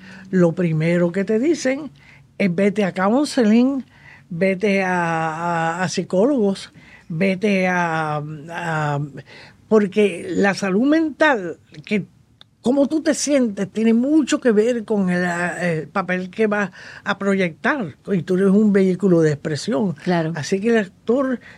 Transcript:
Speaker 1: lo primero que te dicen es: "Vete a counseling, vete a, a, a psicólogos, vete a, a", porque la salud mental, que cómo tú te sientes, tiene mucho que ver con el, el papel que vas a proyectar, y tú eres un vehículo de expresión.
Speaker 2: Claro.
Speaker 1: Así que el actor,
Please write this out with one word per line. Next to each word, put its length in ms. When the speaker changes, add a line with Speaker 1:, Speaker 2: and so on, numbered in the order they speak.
Speaker 1:
lo 220
primero 600
que 120
te 140
dicen 520
es: 160
"Vete 300
a 80
counseling, 920
vete 520
a, 920
a, 60
a 80
psicólogos, 840
vete 580
a, 540
a", 500
porque 600
la 240
salud 320
mental, 720
que 200
cómo 260
tú 140
te 120
sientes, 560
tiene 220
mucho 480
que 120
ver 320
con 260
el, 140
el 280
papel 420
que 160
vas 240
a 140
proyectar, 760
y 100
tú 140
eres 120
un 240
vehículo 480
de 120
expresión. 600
Speaker 2:
Claro. 320
Speaker 1:
Así 260
que 100
el 80
actor, 640